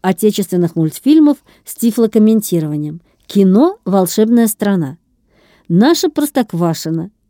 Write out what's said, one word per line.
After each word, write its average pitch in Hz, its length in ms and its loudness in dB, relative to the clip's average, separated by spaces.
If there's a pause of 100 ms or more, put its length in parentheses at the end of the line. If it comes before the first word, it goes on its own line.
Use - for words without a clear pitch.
отечественных 185 760 -2
мультфильмов 285 600 2 (260)
с - 120 -18
тифлокомментированием. 208 1200 -2 (240)
Кино 208 640 2
"Волшебная 214 600 0
страна". 185 500 -4 (680)
"Наша 294 440 2
Простоквашино", 170 1000 -4 (180)